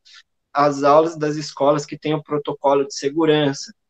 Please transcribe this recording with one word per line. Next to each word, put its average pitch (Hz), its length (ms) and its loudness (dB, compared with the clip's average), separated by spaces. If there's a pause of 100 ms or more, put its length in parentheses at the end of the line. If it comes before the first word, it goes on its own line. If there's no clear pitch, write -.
(520)
às 143 300 0
aulas 160 340 4
das 151 200 -4
escolas 147 500 -2
que 151 120 -14
têm 151 160 -4
o 151 80 -4
protocolo 143 640 -2
de - 80 -14
segurança." 151 800 0 (180)